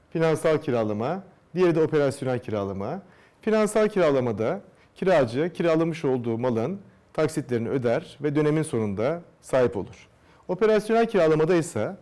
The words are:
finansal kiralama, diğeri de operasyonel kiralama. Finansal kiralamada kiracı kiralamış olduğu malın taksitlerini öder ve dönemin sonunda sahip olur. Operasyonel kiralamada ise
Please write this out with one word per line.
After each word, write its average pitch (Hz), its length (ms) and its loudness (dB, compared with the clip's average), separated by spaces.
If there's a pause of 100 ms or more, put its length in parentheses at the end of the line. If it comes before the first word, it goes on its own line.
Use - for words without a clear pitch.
finansal 160 480 2
kiralama, 120 640 -2 (320)
diğeri 170 200 4
de 165 60 2
operasyonel 135 580 0
kiralama. 101 600 -6 (400)
Finansal 214 460 0
kiralamada 139 760 0 (340)
kiracı 160 580 0
kiralamış 165 520 0
olduğu 120 320 -2
malın 120 420 -2 (340)
taksitlerini 127 560 -2
öder 117 520 -2
ve 143 140 -2
dönemin 151 280 2
sonunda 117 580 -2 (200)
sahip 123 360 2
olur. - 300 -10 (400)
Operasyonel 220 580 2
kiralamada 160 500 4
ise 156 460 -2